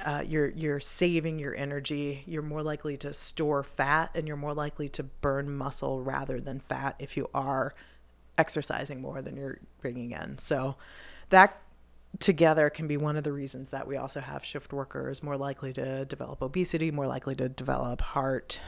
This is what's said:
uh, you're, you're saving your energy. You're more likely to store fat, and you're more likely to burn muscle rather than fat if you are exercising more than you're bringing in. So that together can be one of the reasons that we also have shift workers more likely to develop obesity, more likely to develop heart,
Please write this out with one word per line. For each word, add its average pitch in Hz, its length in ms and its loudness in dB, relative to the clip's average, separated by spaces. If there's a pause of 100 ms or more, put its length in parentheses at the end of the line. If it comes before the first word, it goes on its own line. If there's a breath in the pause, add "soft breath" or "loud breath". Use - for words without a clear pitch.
uh, 147 200 0
you're, 151 240 2
you're 151 300 -2
saving 165 600 2
your 139 160 -4
energy. 143 720 -4
You're 160 160 -4
more 151 220 -4
likely 151 340 -2
to 143 160 -8
store 147 500 0
fat, 147 520 2
and 156 120 -2
you're 151 100 -6
more 143 160 -4
likely 147 360 -4
to - 140 -6
burn 139 520 0
muscle 135 460 -2
rather 135 380 -2
than 139 200 -6
fat 139 400 -2
if - 160 -10
you 139 180 0
are 135 400 0 (640 loud breath)
exercising 147 640 0
more 139 200 -6
than 131 160 -8
you're 139 220 -8 (220)
bringing 120 300 -4
in. 131 280 -6
So 135 360 0 (540 loud breath)
that 190 320 10 (580)
together 156 520 8
can 160 160 -6
be 147 100 2
one 151 200 0
of 151 60 -2
the 147 80 0
reasons 135 380 -6
that 131 160 -6
we 135 100 -4
also 135 240 -6
have 139 240 -8
shift - 300 -8
workers 135 480 -6
more 143 160 -4
likely 135 360 -4
to 135 320 -4
develop 139 360 -8
obesity, 165 480 0
more 147 160 0
likely 131 300 -2
to 127 120 0
develop 127 540 -2
heart, - 680 0